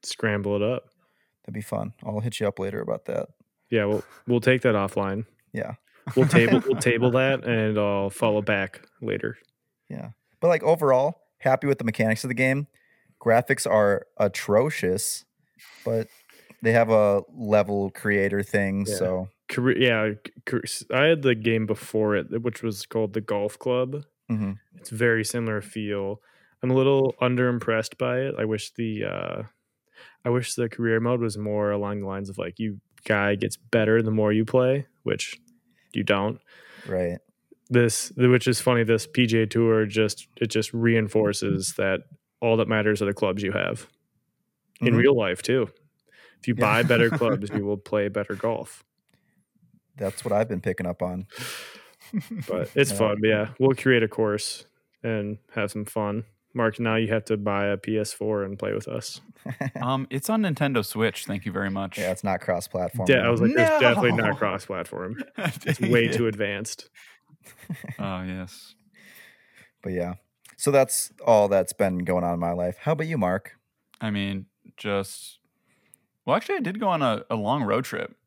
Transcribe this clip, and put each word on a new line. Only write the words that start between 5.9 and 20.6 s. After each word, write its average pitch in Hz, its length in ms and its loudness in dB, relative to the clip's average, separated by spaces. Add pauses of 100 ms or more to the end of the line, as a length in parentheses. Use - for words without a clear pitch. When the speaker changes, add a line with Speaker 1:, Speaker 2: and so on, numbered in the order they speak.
Speaker 1:
We'll 135 120 6
table, 123 360 6
Speaker 2:
<laughs> - 40 -4
Speaker 1:
we'll - 120 0
table 120 320 4
that, 131 320 2
and 110 360 0
I'll 101 320 0
follow 107 320 0
back 98 380 -2 (200)
later. 110 380 -4 (500)
Speaker 2:
Yeah. 131 200 -10 (300)
But, 170 100 2
like, 165 120 2
overall, 147 600 2 (180)
happy 131 260 2
with 139 140 2
the - 60 -4
mechanics 110 380 0
of 135 40 -6
the 123 80 -4
game. 131 320 0 (520)
Graphics 117 500 2
are 101 360 4 (120)
atrocious, 104 1080 0 (580)
but 113 240 -2 (540)
they 113 120 2
have 113 180 6
a 104 320 6 (120)
level 104 540 2
creator 101 540 0
thing, 98 440 0
Speaker 1:
Yeah. 104 80 -4
Speaker 2:
so. 92 340 -2 (200)
Speaker 1:
Cor-, 127 280 0
yeah, 110 340 2 (140)
c-, - 80 -18 (120)
cor-, - 180 -4